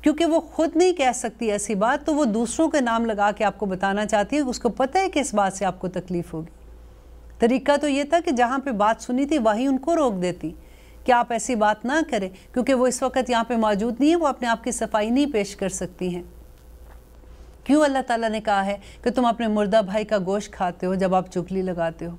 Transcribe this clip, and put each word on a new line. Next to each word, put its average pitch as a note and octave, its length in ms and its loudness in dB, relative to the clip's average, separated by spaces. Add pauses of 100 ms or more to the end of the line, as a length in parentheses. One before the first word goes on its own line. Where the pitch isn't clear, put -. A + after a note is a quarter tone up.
क्योंकि D4+ 220 2
वो D#4+ 140 4
खुद E4 380 -2
नहीं F4+ 160 4
कह C4 180 2
सकती A#3 360 -4
ऐसी G#3 280 -2
बात, B3 300 0
तो D#4+ 80 0
वो D4 120 2
दूसरों A#3 440 0
के D4 120 2
नाम A#3 240 0
लगा G#3 260 2
के G#3+ 120 -4
आपको G3+ 220 -2
बताना G3 400 -2
चाहती G#3 300 0
है, D4+ 60 2
उसको B3 280 -2
पता C4+ 300 0
है F#4+ 100 0
कि D#4 100 0
इस A#3+ 160 -2
बात G3 180 2
से G3 120 -4
आपको F#3 220 -4
तकलीफ़ F3 460 -6
होगी। D#3+ 180 -10 (920)
तरीका C4 360 2
तो D4+ 100 0
ये C#4 160 0
था E4 160 0
कि E4+ 120 -2
जहाँ B3 280 2
पे C4+ 120 -4
बात G#3+ 300 0
सुनी B3+ 240 -2
थी D4+ 120 0
वहीं A3 300 2
उनको C#4 260 0
रोक C#4 200 2
देती F3 420 -4 (500)
कि B3+ 60 2
आप A#3+ 200 2
ऐसी A#3 240 -2
बात G#3+ 300 0
ना D4 160 0
करें, G#3+ 280 -2 (240)
क्योंकि B3+ 200 0
वो B3+ 140 2
इस B3 160 -2
वक्त B3+ 260 -2
यहाँ A#3 140 0
पे A#3+ 140 -2
मौजूद A3 420 0
नहीं C#4+ 100 4
है, E4+ 60 6
वो E4 120 0
अपने B3 200 -2
आप A3+ 160 0
की B3 80 -4
सफाई A3 380 -2
नहीं C4+ 180 2
पेश G#3 260 -2
कर F#3+ 160 -4
सकती F3+ 420 -6
हैं। F3 140 -8 (1400)
क्यों D4+ 180 6
अल्लाह C4+ 180 2
ताला A3+ 280 -2
ने A3 100 -2
कहा G#3 220 2
है G3+ 200 -2 (220)
कि B3 80 0
तुम B3 140 2
अपने A#3 220 0
मुर्दा G#3 340 2
भाई G#3 220 -2
का G#3+ 140 -2
गोश्त G3 360 -2
खाते F3+ 320 -4
हो F#3 100 0
जब F#3 180 0
आप F#3 160 0
चुगली F#3 320 -4
लगाते E3+ 440 -4
हो E3+ 140 -10